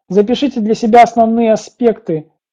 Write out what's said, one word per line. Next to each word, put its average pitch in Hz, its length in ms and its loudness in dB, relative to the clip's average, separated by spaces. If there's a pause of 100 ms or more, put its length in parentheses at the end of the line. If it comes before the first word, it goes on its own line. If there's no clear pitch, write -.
Запишите 233 540 -2
для 214 140 -2
себя 233 280 4
основные 226 480 0
аспекты. 202 800 -4 (220)